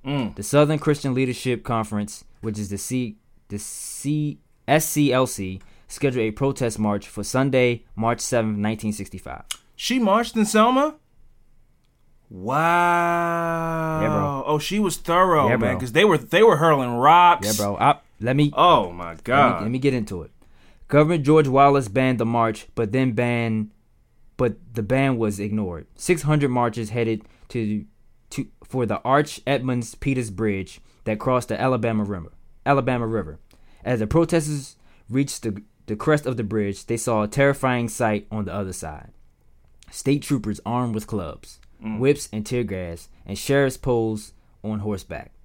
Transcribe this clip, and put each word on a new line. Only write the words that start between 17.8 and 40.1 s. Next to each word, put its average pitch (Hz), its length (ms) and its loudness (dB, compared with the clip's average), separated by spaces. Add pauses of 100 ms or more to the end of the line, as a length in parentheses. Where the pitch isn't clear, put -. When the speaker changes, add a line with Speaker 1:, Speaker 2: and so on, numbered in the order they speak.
Speaker 2:
let 123 160 0
me, 147 180 4
Speaker 1:
Oh, 131 380 4
my 87 180 -10
Speaker 2:
let 82 80 -14
me, - 60 -20
Speaker 1:
God. 120 380 2
Speaker 2:
let 107 80 -4
me 127 80 -4
get 139 160 2
into 104 280 -6
it. 71 80 -16 (580)
Governor 151 340 4
George 151 260 6
Wallace 135 400 4
banned 127 300 0
the 113 80 0
march, 113 480 -2
but 110 180 -2
then 131 200 0
banned, 117 580 -2 (680)
but 120 200 0 (160)
the 120 100 -4
ban 131 360 0
was 107 220 -2
ignored. 101 540 -6
Six 160 280 -2
hundred 143 280 2
marchers 117 400 -2
headed 113 320 -2 (260)
to, 107 360 -4 (460)
to, - 160 -8 (180)
for 127 220 -2
the 98 160 -2
Arch 143 440 0
Edmonds 127 480 -2
Peters 127 360 -2
Bridge 98 500 -4 (240)
that 107 140 -2
crossed 127 300 0
the 113 120 -4
Alabama 117 440 0
River, 98 280 -8 (320)
Alabama 127 420 0
River. 92 340 -6 (440)
As 123 160 -2
the 110 60 0
protesters 151 680 0 (340)
reached 139 320 -2
the, 104 200 -6 (240)
the 107 100 -6
crest 147 280 0
of 127 140 -4
the 120 60 -4
bridge, 101 420 -4
they 120 100 -2
saw 113 260 0
a 104 60 -2
terrifying 127 600 0
sight 107 420 -2
on 107 160 -6
the 87 80 -8
other 95 180 -6
side. - 380 -12 (800)
State 139 320 -2